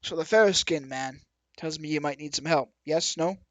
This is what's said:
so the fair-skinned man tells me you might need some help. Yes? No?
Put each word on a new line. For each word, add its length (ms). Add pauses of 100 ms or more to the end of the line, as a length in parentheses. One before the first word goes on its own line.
so 140
the 80
fair-skinned 640
man 320 (360)
tells 220
me 100
you 120
might 180
need 160
some 100
help. 280 (120)
Yes? 320
No? 200 (140)